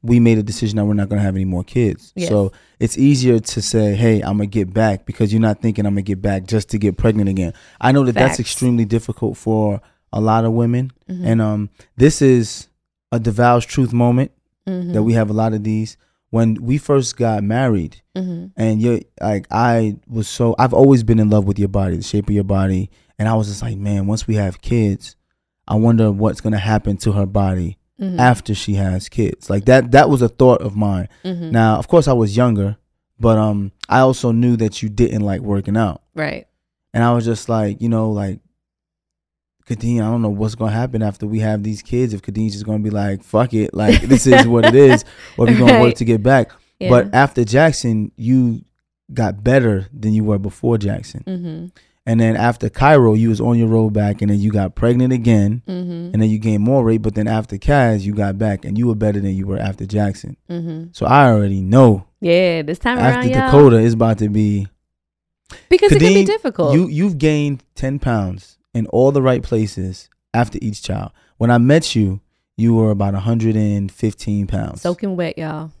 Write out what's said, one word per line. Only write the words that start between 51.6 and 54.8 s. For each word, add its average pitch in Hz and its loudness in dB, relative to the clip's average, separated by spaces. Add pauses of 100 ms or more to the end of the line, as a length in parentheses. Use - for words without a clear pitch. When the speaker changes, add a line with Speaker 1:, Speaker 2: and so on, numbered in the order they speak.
Speaker 1:
And 113 0
then 113 2
after 117 -2
Cairo, 135 4
you 113 2
was 107 -2
on 117 0
your 117 2
road 110 2
back, 104 -2
and 101 -2
then 104 2
you 104 0
got 101 -2
pregnant 123 2